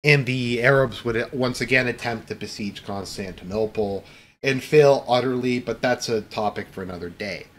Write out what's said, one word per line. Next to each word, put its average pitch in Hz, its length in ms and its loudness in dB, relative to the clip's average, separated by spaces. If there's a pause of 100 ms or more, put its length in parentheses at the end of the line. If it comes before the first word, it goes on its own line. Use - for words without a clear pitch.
And 143 220 6
the 120 360 -2
Arabs 131 440 2
would 117 260 -2
once 127 300 -2
again 127 260 2
attempt 117 400 -6
to 107 80 -8
besiege 101 480 -10
Constantinople 98 1200 -4 (380)
and 131 200 0
fail 143 460 6
utterly, 123 520 2
but 117 220 -6
that's 123 280 0
a 110 140 0
topic 104 480 -4
for 95 120 -10
another 90 260 -10
day. 90 360 -10 (140)